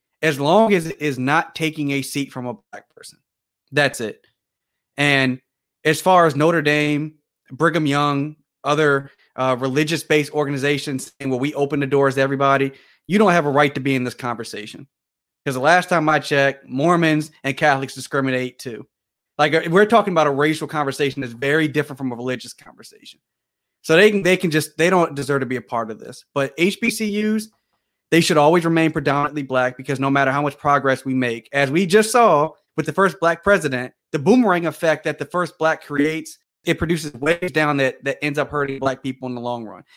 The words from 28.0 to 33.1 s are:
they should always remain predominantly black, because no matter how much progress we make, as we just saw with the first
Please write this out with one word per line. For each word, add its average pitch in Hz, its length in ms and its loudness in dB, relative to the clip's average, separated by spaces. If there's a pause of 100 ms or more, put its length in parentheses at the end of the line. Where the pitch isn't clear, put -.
they 165 120 4
should 165 160 2
always 160 260 6
remain 160 300 2
predominantly 143 500 -2
black, 127 320 -2
because 135 240 -6
no 139 100 -2
matter 139 220 2
how 143 120 0
much 143 140 -4
progress 135 460 0
we 135 100 -4
make, 123 380 -2
as 139 200 0
we 180 140 2
just 208 240 4
saw 165 420 4 (260)
with 156 80 -2
the 147 80 -6
first 185 260 0